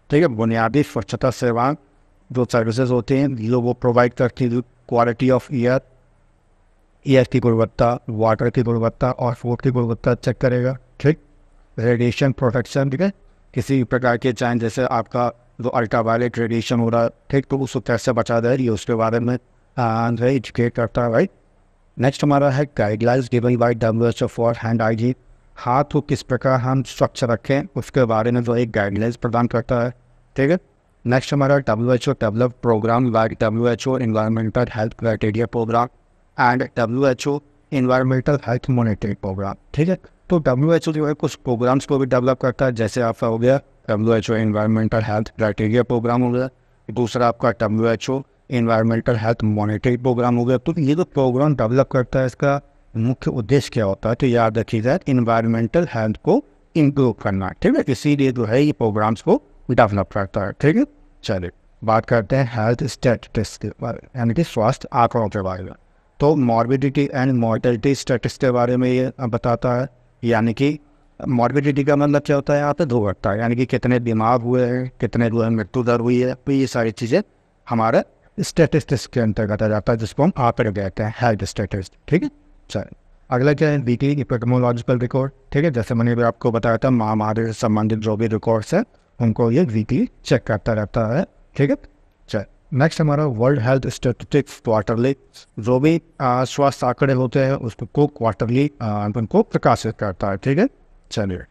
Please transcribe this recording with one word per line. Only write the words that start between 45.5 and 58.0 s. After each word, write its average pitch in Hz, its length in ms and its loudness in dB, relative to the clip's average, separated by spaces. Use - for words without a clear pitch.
program 120 300 0
हो 123 100 0
गया, 127 180 -2
दूसरा 120 380 0
आपका 117 240 0
डब्ल्यूएचओ 113 600 0
environmental 113 640 2
health 113 260 -2
monitoring 107 480 0
program 120 340 2
हो 120 80 0
गया। 127 120 2
तो 165 220 -4
ये 143 160 0
जो 180 80 0
प्रोग्राम 135 520 0
डेवलप 127 360 0
करता 131 280 -2
है, 131 60 0
इसका 139 340 -2
मुख्य 123 380 -2
उद्देश्य 123 420 0
क्या 113 120 0
होता 98 240 -2
है, 117 60 0
तो 139 120 0
याद 113 300 2
रखिएगा 117 400 0
एनवायरनमेंटल 117 880 2
हेल्थ 110 300 -2
को 214 200 2
इम्प्रूव 139 380 4
करना, 95 360 -4
ठीक 240 260 0
है, - 120 0
इसीलिए 139 440 2